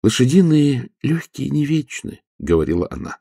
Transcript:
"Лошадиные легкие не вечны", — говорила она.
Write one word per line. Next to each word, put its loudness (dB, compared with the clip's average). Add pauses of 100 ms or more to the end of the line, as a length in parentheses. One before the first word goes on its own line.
"Лошадиные 2 (120)
легкие -4
не 0
вечны", — -6 (180)
говорила 0
она. -12